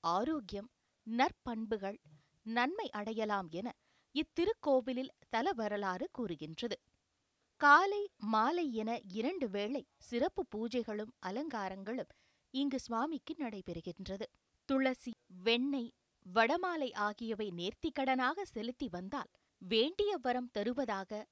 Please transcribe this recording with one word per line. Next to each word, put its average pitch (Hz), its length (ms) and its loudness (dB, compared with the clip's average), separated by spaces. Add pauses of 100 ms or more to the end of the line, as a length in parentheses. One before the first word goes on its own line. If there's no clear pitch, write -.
ஆரோக்கியம், 202 640 0 (380)
நற்பண்புகள், 220 880 -2 (480)
நன்மை 254 440 0
அடையலாம் 208 640 -2
என 190 160 -4 (480)
இத்திருக்கோவிலில் 269 960 2 (180)
தல 269 240 2
வரலாறு 208 580 -2
கூறுகின்றது. 180 680 -4 (840)
காலை, 381 420 8 (220)
மாலை 226 480 4
என 220 180 0 (180)
இரண்டு 247 400 -2
வேளை 208 340 -2 (140)
சிறப்பு 277 500 -2
பூஜைகளும் 220 680 -4 (120)
அலங்காரங்களும் 202 880 -6 (400)
இங்கு 269 260 0
சுவாமிக்கு 277 580 -4
நடைபெறுகின்றது. 190 880 -6 (440)
துளசி, 262 440 2 (300)
வெண்ணெய், 240 480 2 (340)
வடமாலை 277 680 2
ஆகியவை 208 560 -2
நேர்த்திக்கடனாக 262 920 0
செலுத்தி 247 460 -6
வந்தால் 180 420 -6 (300)
வேண்டிய 269 560 2
வரம் 247 340 0
தருவதாக 214 680 -2 (120)